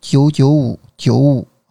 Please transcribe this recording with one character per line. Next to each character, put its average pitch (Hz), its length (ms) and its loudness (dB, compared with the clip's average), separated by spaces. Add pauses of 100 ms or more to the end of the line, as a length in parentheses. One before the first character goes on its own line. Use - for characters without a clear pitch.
九 143 280 0
九 139 220 0
五 135 260 -2 (200)
九 117 200 -2
五 135 300 0 (240)